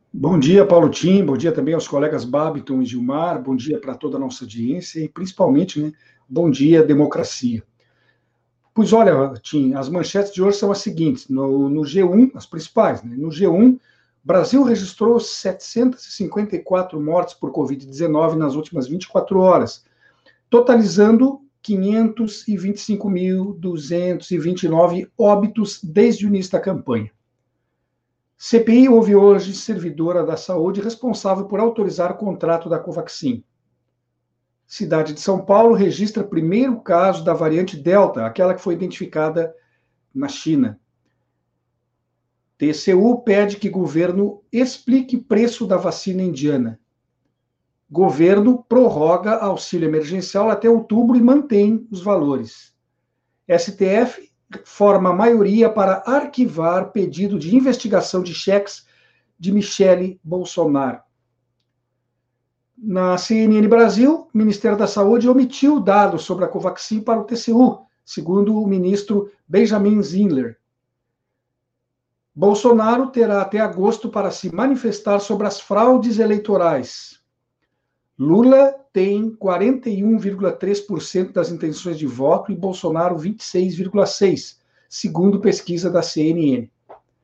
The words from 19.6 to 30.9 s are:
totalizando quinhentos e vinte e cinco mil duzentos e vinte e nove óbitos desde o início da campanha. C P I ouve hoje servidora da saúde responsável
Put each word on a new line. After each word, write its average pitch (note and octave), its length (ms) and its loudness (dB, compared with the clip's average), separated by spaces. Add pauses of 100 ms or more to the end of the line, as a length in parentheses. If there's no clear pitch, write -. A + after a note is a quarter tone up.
totalizando A#3 960 4 (200)
quinhentos G#3+ 840 -2
e G#3 80 -2
vinte G3 200 -6
e - 40 -18
cinco G3+ 300 -4
mil F#3 420 -2
duzentos E3+ 800 -6
e F3+ 80 -2
vinte E3+ 240 -4
e E3+ 60 -2
nove F3 500 2
óbitos G#3 640 0
desde G3 420 2
o G#3 40 -2
início F#3+ 240 -2
da F3+ 80 -2
campanha. A#2 500 -4 (1300)
C - 220 2
P A3+ 200 6
I C4+ 100 8
ouve G3+ 260 6
hoje G3 380 6
servidora E3+ 680 -4
da D#3 140 -4
saúde F#3 460 -4
responsável G3+ 640 -4